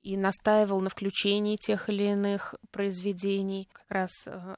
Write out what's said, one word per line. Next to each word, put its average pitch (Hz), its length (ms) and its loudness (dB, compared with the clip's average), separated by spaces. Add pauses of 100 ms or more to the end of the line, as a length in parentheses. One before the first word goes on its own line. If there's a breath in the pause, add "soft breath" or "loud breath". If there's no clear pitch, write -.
и 196 140 -6
настаивал 196 640 4
на 190 80 0
включении 202 680 0
тех - 340 -2
или 202 140 2
иных 202 500 0 (160)
произведений. 196 1040 -2
Как - 180 -20
раз, 185 200 0 (160)
э, 185 320 -12